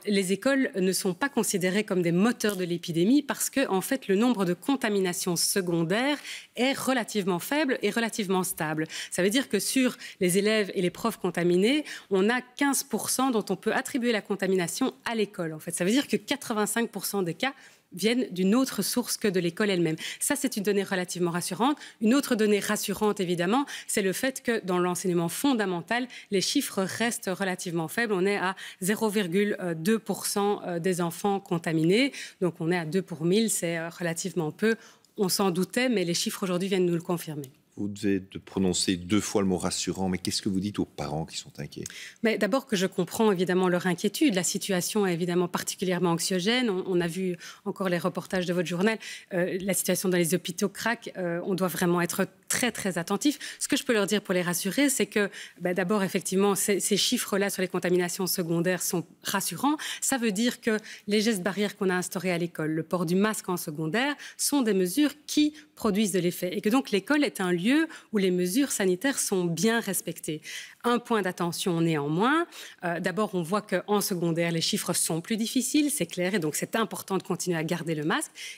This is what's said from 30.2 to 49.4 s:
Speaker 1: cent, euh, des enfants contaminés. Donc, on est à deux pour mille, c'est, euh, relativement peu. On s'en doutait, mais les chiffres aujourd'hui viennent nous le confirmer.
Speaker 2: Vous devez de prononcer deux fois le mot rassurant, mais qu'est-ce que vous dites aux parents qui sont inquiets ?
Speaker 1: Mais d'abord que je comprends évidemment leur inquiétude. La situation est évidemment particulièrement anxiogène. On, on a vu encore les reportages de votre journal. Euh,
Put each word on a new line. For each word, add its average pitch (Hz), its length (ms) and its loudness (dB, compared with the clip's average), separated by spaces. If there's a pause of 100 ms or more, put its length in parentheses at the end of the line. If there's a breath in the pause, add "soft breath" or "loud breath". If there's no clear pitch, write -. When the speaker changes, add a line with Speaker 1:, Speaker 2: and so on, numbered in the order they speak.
Speaker 1:
cent, 202 400 0
euh, 175 140 -4
des 175 220 0
enfants 190 380 0
contaminés. 180 720 2 (280 loud breath)
Donc, 170 180 0
on 165 120 0
est 180 60 2
à 170 80 -2
deux 165 180 0
pour 160 220 -8
mille, 208 260 4
c'est, 170 260 -2
euh, 165 120 -6
relativement 170 640 -4
peu. 220 240 0 (420 loud breath)
On 196 120 2
s'en 196 220 2
doutait, 185 380 0
mais 196 140 2
les 170 120 0
chiffres - 260 -4
aujourd'hui 180 280 -2
viennent 185 180 2
nous 170 80 2
le 165 180 -6
confirmer. 151 380 -8 (240)
Speaker 2:
Vous 101 120 -4
devez 101 320 0
de 95 180 -10
prononcer 92 600 0
deux 90 220 0
fois 101 220 0
le 98 60 2
mot 92 100 2
rassurant, 90 500 -2
mais 90 120 -2
qu'est-ce - 240 -4
que 110 60 0
vous 95 100 0
dites 104 180 -4
aux 90 80 0
parents 76 400 -6
qui - 120 -14
sont - 200 -14
inquiets ? - 280 -12 (360 loud breath)
Speaker 1:
Mais 220 160 2
d'abord 208 300 0
que - 80 -2
je 185 100 2
comprends 190 460 2
évidemment 185 360 2
leur 180 200 2
inquiétude. 202 480 2
La 180 80 0
situation 196 640 0
est 180 60 2
évidemment 175 340 0
particulièrement 180 640 -2
anxiogène. 190 580 0
On, 185 160 -2
on 180 160 2
a 170 60 0
vu 180 280 -4 (300 loud breath)
encore 190 240 -2
les 175 80 2
reportages 180 480 -2
de 175 80 -2
votre 175 140 0
journal. 190 320 0 (340 loud breath)
Euh, 180 260 0